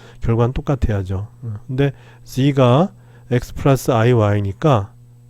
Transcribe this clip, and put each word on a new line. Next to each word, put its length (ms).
결과는 320
똑같아야죠. 760
어, 120
근데 260
G가 720
X 240
플러스 360
I, 220
Y니까, 800